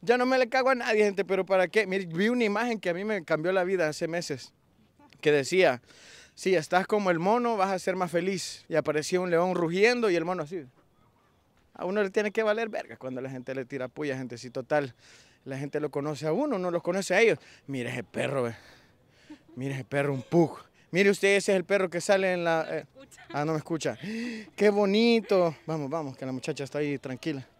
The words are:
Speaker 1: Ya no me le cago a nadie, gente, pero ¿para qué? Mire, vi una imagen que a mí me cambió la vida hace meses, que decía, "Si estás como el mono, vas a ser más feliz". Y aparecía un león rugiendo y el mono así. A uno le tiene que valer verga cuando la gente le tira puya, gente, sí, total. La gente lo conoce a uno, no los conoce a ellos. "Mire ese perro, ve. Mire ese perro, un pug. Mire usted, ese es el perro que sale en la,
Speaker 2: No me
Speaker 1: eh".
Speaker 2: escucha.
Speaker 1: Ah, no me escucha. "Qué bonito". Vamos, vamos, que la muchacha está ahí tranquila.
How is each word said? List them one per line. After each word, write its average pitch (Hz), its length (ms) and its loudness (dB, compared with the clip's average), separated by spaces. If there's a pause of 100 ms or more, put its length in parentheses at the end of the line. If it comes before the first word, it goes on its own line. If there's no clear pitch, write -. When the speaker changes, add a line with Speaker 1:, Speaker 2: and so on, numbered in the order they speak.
Speaker 1:
Ya 226 140 2
no 247 80 2
me 262 140 2
le 254 100 2
cago 262 220 2
a 262 40 4
nadie, 233 280 2
gente, 196 200 0
pero 185 220 -2
¿para 185 220 2
qué? 214 180 0
Mire, 185 220 -4
vi 170 220 0
una 247 140 2
imagen 220 360 -2
que 185 100 -4
a 175 40 0
mí 180 100 -6
me 208 200 -4
cambió 160 280 0
la 190 120 2
vida 180 240 0
hace 156 200 -4
meses, 160 440 -6 (720)
que 151 100 4
decía, 147 480 4 (540)
"Si 185 220 0
estás 180 320 2
como 208 240 2
el 165 80 2
mono, 233 360 2
vas 190 160 0
a 190 60 -2
ser 185 180 -2
más 180 140 -2
feliz". 175 580 -2
Y 170 80 -2
aparecía 151 460 0
un 185 80 -2
león 175 240 2
rugiendo 202 560 2
y 180 60 2
el 165 100 0
mono 180 160 -4
así. 151 220 -10 (1120)
A - 100 -10
uno 196 160 -2
le 196 80 0
tiene 208 220 0
que 226 100 -2
valer 220 280 0
verga - 280 -10
cuando 127 240 -8
la 131 80 -8
gente 131 240 -10
le 131 100 -6
tira 127 260 -8
puya, 139 280 -6
gente, 123 220 -10
sí, 123 100 -14
total. 135 460 -2 (500)
La 135 140 -8
gente 147 200 -6
lo 151 120 -4
conoce 147 340 -6
a 156 80 0
uno, 262 240 -2
no 180 140 -2
los 170 100 -2
conoce 180 320 -2
a 196 80 6
ellos. 208 160 4 (300)
"Mire 123 240 -6
ese 123 120 -6
perro, 131 400 -2
ve. 117 120 -4 (1000)
Mire 139 200 -6
ese 131 80 -8
perro, 143 320 -2
un 127 80 -6
pug. 170 340 2 (320)
Mire 196 220 4
usted, 196 260 4
ese 196 140 0
es 190 60 4
el 180 60 0
perro 190 280 0
que 175 100 -4
sale 190 320 2
en 175 100 -2
la, 165 220 2
Speaker 2:
No - 60 -8
me 160 60 -4
Speaker 1:
eh". - 20 -4 (120)
Speaker 2:
escucha. - 300 -20 (120)
Speaker 1:
Ah, 147 120 -2
no 160 60 -2
me 156 80 -2
escucha. 147 380 -6 (580)
"Qué 202 160 6
bonito". 208 840 4 (120)
Vamos, 151 240 -4
vamos, 147 260 -6
que 135 80 -10
la 131 60 -6
muchacha 139 320 -6
está 139 160 -8
ahí 147 180 -2
tranquila. 131 480 -8 (140)